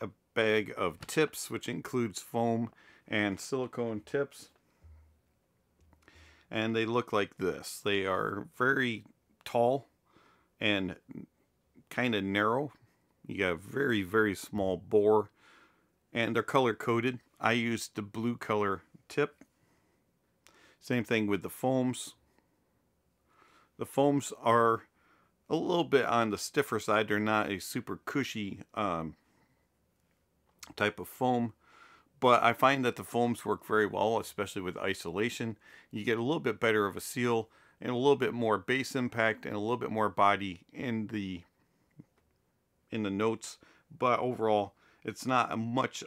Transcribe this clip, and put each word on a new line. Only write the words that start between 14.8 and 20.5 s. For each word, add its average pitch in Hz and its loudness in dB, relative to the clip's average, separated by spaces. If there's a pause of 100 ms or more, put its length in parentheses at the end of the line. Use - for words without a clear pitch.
and 117 0
they're 113 2
color 123 2
coded. 117 -2 (220)
I 110 4
used 117 -2
the 107 -6
blue 113 -4
color 104 0 (260)
tip. - -4 (1300)